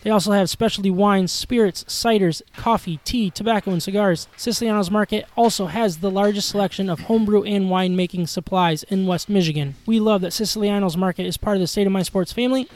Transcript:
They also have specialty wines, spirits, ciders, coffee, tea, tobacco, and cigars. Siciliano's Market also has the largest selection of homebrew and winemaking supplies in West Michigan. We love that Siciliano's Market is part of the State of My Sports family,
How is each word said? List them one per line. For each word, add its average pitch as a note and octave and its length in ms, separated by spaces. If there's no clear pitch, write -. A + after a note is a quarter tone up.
They - 80
also G#3 240
have G3 160
specialty G#3 400
wines, F#3+ 420
spirits, A3+ 520
ciders, G3 580
coffee, F#3+ 460
tea, A3+ 260
tobacco, G#3 400
and F3 140
cigars. G3 520
Siciliano's G#3+ 540
Market G#3 460
also A3 320
has F3 320
the G3 100
largest G3+ 400
selection G3 400
of F3 120
homebrew G#3+ 420
and G3+ 220
winemaking F3+ 640
supplies E3+ 540
in F#3+ 240
West F3+ 240
Michigan. D#3+ 460
We A3+ 140
love G#3+ 220
that - 120
Siciliano's G3+ 640
Market F3+ 300
is F3+ 100
part G#3 180
of F#3+ 60
the E3+ 60
State G3+ 180
of G3 80
My F#3+ 80
Sports F#3 320
family, B3+ 420